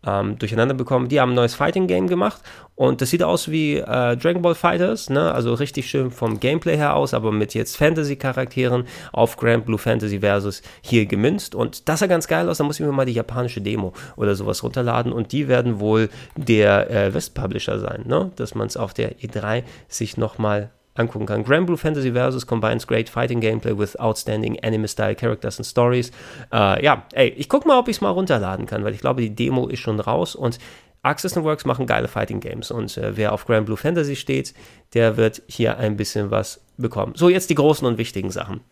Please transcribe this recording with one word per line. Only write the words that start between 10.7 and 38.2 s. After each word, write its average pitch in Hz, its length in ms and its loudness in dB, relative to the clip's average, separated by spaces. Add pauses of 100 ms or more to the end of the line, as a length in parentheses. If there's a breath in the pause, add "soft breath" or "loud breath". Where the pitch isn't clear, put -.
hier 113 260 4
gemünzt. 135 480 0
Und - 340 -4
das 156 120 0
sah 202 60 2
ganz 170 200 2
geil 170 220 0
aus, 160 100 -2
da 151 40 2
muss 147 160 -2
ich 156 60 -2
mir 147 60 0
mal 135 140 2
die 123 80 -2
japanische 117 480 -4
Demo 101 320 -4 (220 loud breath)
oder 101 200 2
sowas 98 260 -4
runterladen 120 500 -2
und 113 200 -4
die 143 160 -2
werden 123 320 2
wohl 107 300 2 (260 loud breath)
der, 104 560 4
äh, 101 220 2
West-Publisher - 680 -4
sein, 101 260 -8
ne? 165 300 0
Dass - 180 -8
man's 107 240 -4
auf - 160 -4
der - 300 -4
E 117 40 -10
drei 110 360 -4 (240 loud breath)
sich - 300 -6
noch 110 200 -2
mal 104 320 0 (280)
angucken 113 280 -2
kann. 107 180 -2
Grand 151 240 4
Blue 170 100 0
Fantasy 139 360 -2
Versus 127 340 0
combines 113 400 0
great 113 220 0
fighting 120 320 -2
gameplay 110 360 0
with 104 220 -4
outstanding 110 640 -2
anime-style 107 500 -2
characters 117 460 -4
and 110 80 -8
stories. 123 420 2 (440 loud breath)
Äh, 104 320 4
ja, 143 260 4
ey, 127 240 6
ich 143 140 -8
guck 269 160 2
mal, 285 120 8
ob 247 120 2
ich's 214 100 -4
mal 202 120 2
runterladen 117 540 0
kann, 104 200 -4
weil 107 80 -2
ich 101 80 -10
glaube, 131 200 2
die 107 140 -2
Demo 127 320 0
ist 113 140 -6
schon 107 180 -2
raus 147 360 0
und 120 220 -2 (440 loud breath)
Arc 147 180 0
System 180 240 -2
Works 151 220 0
machen 127 200 0
geile - 220 0
Fighting 104 320 -4
Games - 320 -8
und, 110 260 -6
äh, 104 200 -4
wer 104 160 0
auf 104 120 -6
Grand 110 200 2
Blue 110 100 -2
Fantasy 147 400 -2
steht, - 380 -4 (400 loud breath)
der 113 240 4
wird 110 300 2
hier 113 300 0
ein 107 200 -2
bisschen 104 340 -2
was 101 300 -2 (160)
bekommen. 117 400 -2
So, 170 100 6
jetzt 185 220 4
die 165 60 4
großen 147 300 4
und 120 120 2
wichtigen 98 340 -4